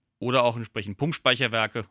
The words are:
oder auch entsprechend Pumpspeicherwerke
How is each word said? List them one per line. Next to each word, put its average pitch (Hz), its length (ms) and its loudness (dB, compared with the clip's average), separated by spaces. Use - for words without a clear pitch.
oder 123 260 2
auch 120 120 2
entsprechend 104 420 -8
Pumpspeicherwerke 117 920 0